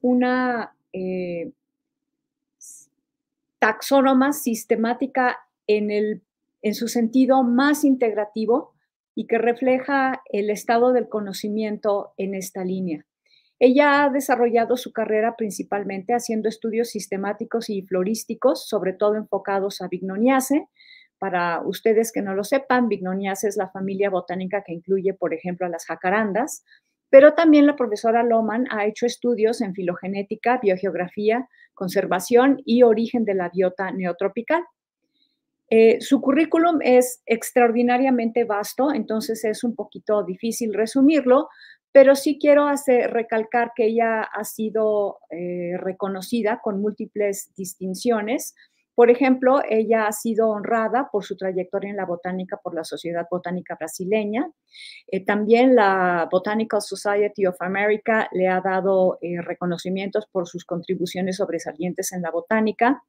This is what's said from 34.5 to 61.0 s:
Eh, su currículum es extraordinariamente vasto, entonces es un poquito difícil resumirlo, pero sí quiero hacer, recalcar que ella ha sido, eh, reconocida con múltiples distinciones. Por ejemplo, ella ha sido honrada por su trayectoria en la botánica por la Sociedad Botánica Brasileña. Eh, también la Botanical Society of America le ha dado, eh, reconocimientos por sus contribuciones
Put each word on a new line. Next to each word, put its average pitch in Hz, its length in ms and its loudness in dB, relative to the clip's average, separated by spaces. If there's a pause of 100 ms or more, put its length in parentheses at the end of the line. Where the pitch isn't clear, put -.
Eh, 226 280 6
su - 180 2
currículum 330 600 2
es 247 420 4
extraordinariamente 240 1200 2
vasto, 214 480 -2
entonces 220 500 -4
es 214 220 -4
un 233 100 -2
poquito 208 480 -4
difícil 208 520 -6
resumirlo, 262 720 2 (440)
pero 269 220 10
sí 285 240 -2
quiero 294 280 4
hacer, 269 440 2
recalcar 233 640 -2
que 233 120 2
ella 226 340 0
ha 214 240 -8
sido, 214 760 -2 (100)
eh, 175 480 -6
reconocida 196 840 -4
con 202 200 -4
múltiples 208 760 -6
distinciones. 208 960 -4 (400)
Por 240 160 6
ejemplo, 254 560 4
ella 220 420 0
ha 214 40 -4
sido 220 380 -2
honrada 220 600 -2
por 196 140 -4
su 190 140 -10
trayectoria 190 500 -6
en 202 80 -10
la 190 80 -6
botánica 180 580 -8
por 170 120 -10
la 160 100 -6
Sociedad 170 460 -8
Botánica 175 460 -6
Brasileña. 208 760 -4 (540)
Eh, 190 180 -6
también 226 500 4
la 185 560 2
Botanical 214 520 -2
Society 202 640 -2
of 180 140 -2
America 208 720 0
le 185 140 0
ha 185 140 2
dado, 185 600 0
eh, 175 180 -6
reconocimientos 180 880 -6
por 185 160 -4
sus 175 200 -12
contribuciones 180 680 -6